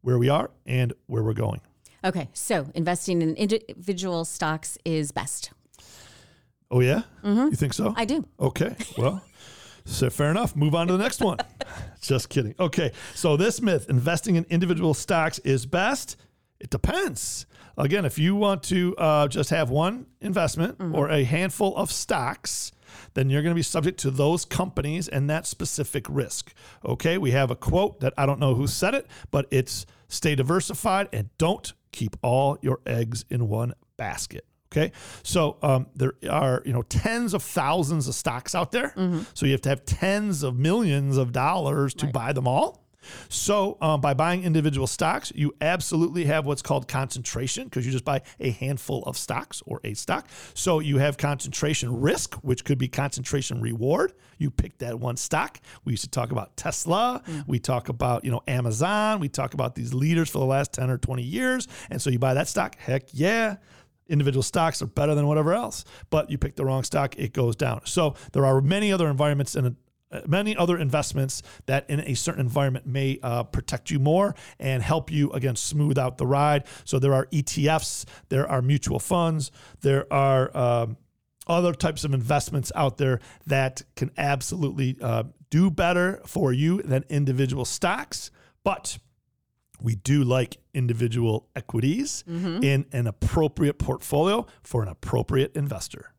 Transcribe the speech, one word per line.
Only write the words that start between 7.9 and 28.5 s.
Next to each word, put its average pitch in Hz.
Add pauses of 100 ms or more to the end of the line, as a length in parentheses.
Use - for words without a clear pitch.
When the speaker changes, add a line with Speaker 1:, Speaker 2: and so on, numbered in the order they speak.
Speaker 2:
I 226
do. 277 (120)
Speaker 1:
Okay, 156 (220)
well, 151 (320)
<laughs> -
so -
fair 147
enough. 208
Move 147
on 170
to 185
the 190
next 240
one. 196 (320)
<laughs> -
Just -
kidding. 110
Okay, 165 (240)
so 156
this 208
myth, 190
investing 165
in 165
individual 170
stocks 160
is 131
best. 185 (420)
It -
depends. - (300)
Again, 160
if -
you 175
want 196
to, 180
uh, 151
just 147
have 156
one 185 (160)
investment 185
Speaker 2:
Mm-hmm. 170
Speaker 1:
or 147
a 147
handful 175
of 185
stocks, - (440)
then 135
you're 143
gonna 170
be 170
subject 156
to 135
those 147
companies 165
and 139
that 156
specific -
risk. - (320)
Okay, 165
we 143
have 131
a 120
quote 175
that 131
I 139
don't 135
know 135